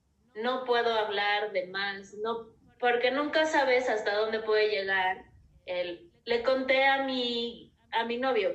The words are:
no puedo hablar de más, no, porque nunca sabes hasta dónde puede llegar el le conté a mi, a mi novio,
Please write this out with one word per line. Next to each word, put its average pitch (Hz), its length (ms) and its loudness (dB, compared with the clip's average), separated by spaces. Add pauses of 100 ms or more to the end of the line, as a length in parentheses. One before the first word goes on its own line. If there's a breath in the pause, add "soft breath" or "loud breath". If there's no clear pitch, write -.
(420)
no 254 220 -2
puedo 233 280 2
hablar 208 600 0
de 180 160 -2
más, 196 540 -6
no, 226 260 -4 (300)
porque 247 320 2
nunca 302 360 2
sabes 254 420 2
hasta 214 280 0
dónde 220 240 0
puede 214 300 2
llegar 196 540 -2 (420)
el 180 400 -6 (200)
le 233 160 0
conté 262 440 2
a 269 180 2
mi, 240 680 -4 (200)
a 226 120 0
mi 233 140 -4
novio, 233 360 2